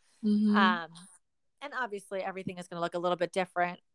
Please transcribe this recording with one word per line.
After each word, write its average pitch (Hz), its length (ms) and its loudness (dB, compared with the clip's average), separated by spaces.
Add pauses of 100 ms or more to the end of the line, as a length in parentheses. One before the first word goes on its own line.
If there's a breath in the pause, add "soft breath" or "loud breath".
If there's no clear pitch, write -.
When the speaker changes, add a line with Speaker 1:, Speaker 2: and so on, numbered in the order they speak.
(240)
Speaker 1:
Mm-hmm. 208 320 4
Speaker 2:
Um, 180 360 4 (680)
and 285 120 -12
obviously 202 500 -6
everything 185 360 -8
is 175 100 -12
gonna 175 120 -8
look 170 120 -2
a 175 60 -4
little 175 180 0
bit 170 160 -2
different 180 480 -2 (140)